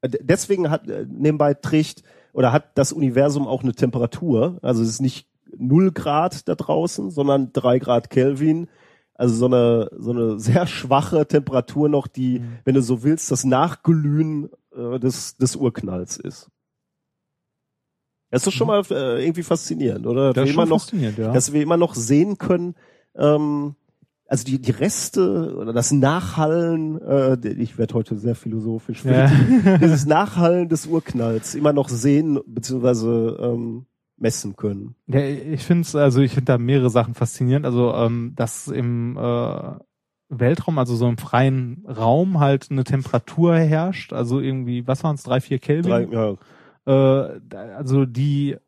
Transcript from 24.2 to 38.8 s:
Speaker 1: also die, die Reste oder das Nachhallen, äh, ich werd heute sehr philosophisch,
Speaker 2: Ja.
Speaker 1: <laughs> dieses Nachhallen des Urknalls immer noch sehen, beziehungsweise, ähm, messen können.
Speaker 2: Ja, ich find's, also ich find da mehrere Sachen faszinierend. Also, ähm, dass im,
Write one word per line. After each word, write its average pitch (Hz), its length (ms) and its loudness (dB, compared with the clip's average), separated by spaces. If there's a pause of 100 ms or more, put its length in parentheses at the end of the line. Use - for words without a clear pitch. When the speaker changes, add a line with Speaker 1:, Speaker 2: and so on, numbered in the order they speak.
Speaker 1:
also 120 180 -4
die, 131 160 -2
die 123 100 -6
Reste 180 840 -2
oder 107 160 -8
das - 200 0
Nachhallen, 160 1080 0
äh, 131 480 0
ich 113 300 -6
werd 117 160 -2
heute 110 240 -4
sehr 117 160 -2
philosophisch, 113 680 -8
Speaker 2:
Ja. 131 260 6
Speaker 1:
<laughs> 190 500 6
dieses 160 240 6
Nachhallen 175 640 2
des 160 180 -2
Urknalls 117 680 -2
immer 151 180 2
noch 143 160 2
sehen, 139 580 2
beziehungsweise, 117 920 0
ähm, 117 460 -6 (320)
messen 110 380 -4
können. 104 380 -6 (120)
Speaker 2:
Ja, 131 140 2
ich 143 420 -6
find's, 175 320 0
also 139 260 4
ich 135 140 2
find 127 140 -2
da 127 100 4
mehrere 127 320 2
Sachen 117 240 0
faszinierend. 127 500 0
Also, 123 300 0
ähm, 117 420 -2
dass - 320 -6
im, 120 480 -4